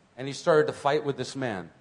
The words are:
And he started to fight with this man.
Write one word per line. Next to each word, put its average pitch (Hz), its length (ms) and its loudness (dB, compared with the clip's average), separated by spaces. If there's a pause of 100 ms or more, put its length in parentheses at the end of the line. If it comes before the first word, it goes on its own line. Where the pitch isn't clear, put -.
(180)
And 127 100 -10
he 139 60 -8
started 151 320 4
to 131 80 -2
fight 143 320 0
with 135 100 -2
this 123 200 -8
man. 107 340 -6 (120)